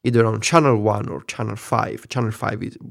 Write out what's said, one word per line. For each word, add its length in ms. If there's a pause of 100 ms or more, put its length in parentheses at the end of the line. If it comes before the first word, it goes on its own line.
either 220
on 140
Channel 360
one 320
or 140
Channel 340
five. 520
Channel 220
five 320
is, 140 (140)